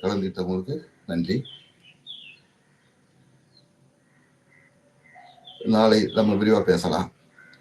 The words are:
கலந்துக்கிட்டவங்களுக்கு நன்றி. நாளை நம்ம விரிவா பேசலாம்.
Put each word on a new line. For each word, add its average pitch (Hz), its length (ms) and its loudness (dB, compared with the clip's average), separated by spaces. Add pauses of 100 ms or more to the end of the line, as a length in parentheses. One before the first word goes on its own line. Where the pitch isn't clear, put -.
கலந்துக்கிட்டவங்களுக்கு 95 840 -4 (220)
நன்றி. 92 380 -4 (4000)
நாளை 110 380 4 (100)
நம்ம 104 220 2
விரிவா 107 280 4
பேசலாம். 87 500 0 (480)